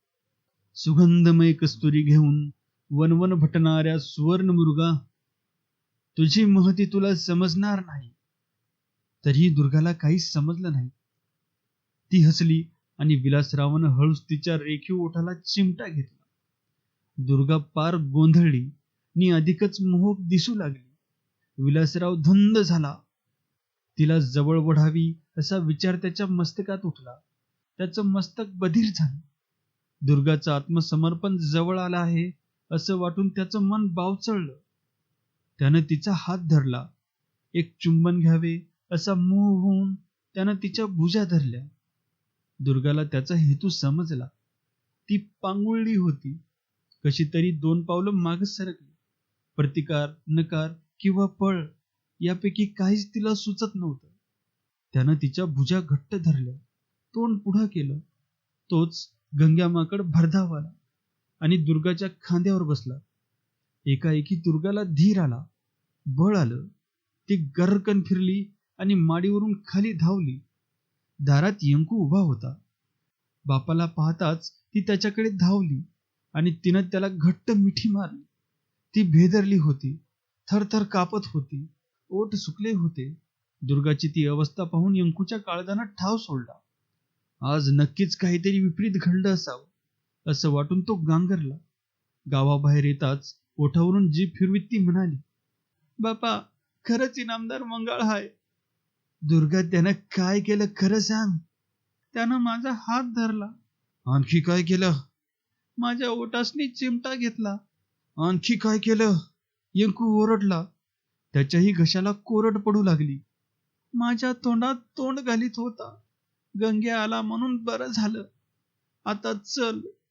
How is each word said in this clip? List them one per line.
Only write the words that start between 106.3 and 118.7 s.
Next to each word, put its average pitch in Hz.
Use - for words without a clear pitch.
चिमटा 254
घेतला." 220
"आणखी 185
काय 214
केलं?" 214
यंकू 214
ओरडला. 196
त्याच्याही 170
घशाला 185
कोरड 214
पडू 208
लागली. 151
"माझ्या 240
तोंडात 247
तोंड 262
घालीत 240
होता. 233
गंग्या 220
आला 226
म्हणून 226
बरं 233
झालं. 220